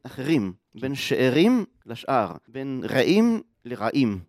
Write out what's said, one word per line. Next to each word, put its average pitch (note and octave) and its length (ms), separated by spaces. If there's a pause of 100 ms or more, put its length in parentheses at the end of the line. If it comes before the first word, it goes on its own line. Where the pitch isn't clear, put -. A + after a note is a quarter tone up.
אחרים, B2+ 500 (220)
בין C3 200
שארים D3+ 720 (220)
לשאר, A2 460 (160)
בין C3+ 360
רעים G3+ 580 (220)
לרעים. A2+ 640